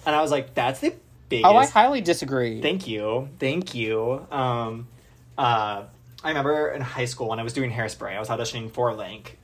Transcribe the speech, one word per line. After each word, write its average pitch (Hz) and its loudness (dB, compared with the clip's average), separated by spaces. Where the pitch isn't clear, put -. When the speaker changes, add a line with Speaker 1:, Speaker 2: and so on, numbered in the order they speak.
Speaker 1:
And 151 2
I 156 4
was 156 2
like, 135 0
"That's 131 0
the - 0
biggest" 120 6
Speaker 2:
Oh, 208 10
I 262 8
highly 254 4
disagree. 131 0
Speaker 1:
Thank 180 -2
you. 113 -2
Thank 156 -2
you. 113 -2
Um, 120 -4
uh, 107 2
I 156 -4
remember 151 0
in 131 -6
high 123 -6
school 120 -6
when 110 -4
I - -4
was 117 -6
doing 131 -2
Hairspray, 107 -6
I - -6
was 110 -6
auditioning 113 -6
for 120 0
Link, 107 -14